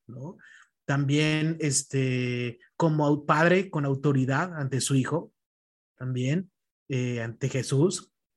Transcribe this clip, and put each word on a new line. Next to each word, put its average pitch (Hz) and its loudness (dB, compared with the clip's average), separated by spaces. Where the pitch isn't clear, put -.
¿no? 131 -14
También, 156 0
este, 127 -2
como 156 2
au-, 147 2
padre 170 4
con 147 -2
autoridad 139 0
ante 139 -4
su 139 0
hijo, 147 -2
también, 131 -4
eh, 123 -4
ante 117 -4
Jesús, 139 0